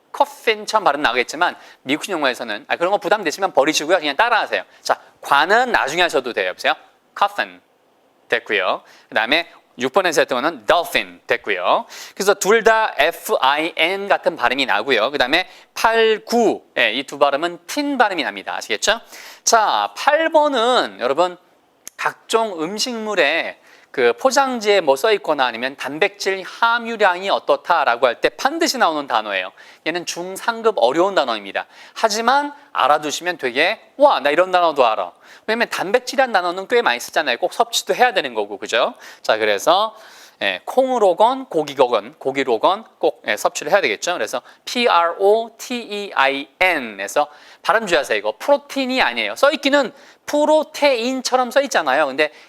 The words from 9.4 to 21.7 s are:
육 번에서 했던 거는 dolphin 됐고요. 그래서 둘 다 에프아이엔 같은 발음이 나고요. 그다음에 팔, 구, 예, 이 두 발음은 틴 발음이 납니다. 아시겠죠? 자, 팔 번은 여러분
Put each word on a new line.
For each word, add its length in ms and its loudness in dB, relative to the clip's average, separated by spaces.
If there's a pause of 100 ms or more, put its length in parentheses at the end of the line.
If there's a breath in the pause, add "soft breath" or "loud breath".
육 160 -4
번에서 280 2
했던 200 0
거는 240 -4
dolphin 640 0
됐고요. 580 0 (280 loud breath)
그래서 200 2
둘 300 2
다 340 2
에프아이엔 1120 0
같은 260 0
발음이 300 0
나고요. 460 0
그다음에 360 0 (260 loud breath)
팔, 520 2
구, 400 0 (120)
예, 140 2
이 120 -4
두 140 -14
발음은 500 0
틴 300 -4
발음이 260 0
납니다. 340 -8
아시겠죠? 420 -2 (460 loud breath)
자, 500 2
팔 340 2
번은 720 2
여러분 380 0 (580)